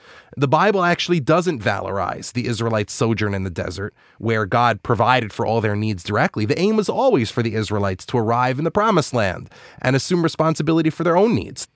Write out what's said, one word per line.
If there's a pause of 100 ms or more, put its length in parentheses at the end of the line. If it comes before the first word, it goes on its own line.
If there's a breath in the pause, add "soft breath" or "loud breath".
(360 loud breath)
The
Bible
actually
doesn't
valorize
the
Israelites'
sojourn
in
the
desert, (240 soft breath)
where
God
provided
for
all
their
needs
directly.
The
aim
was
always
for
the
Israelites
to
arrive
in
the
promised
land (320 loud breath)
and
assume
responsibility
for
their
own
needs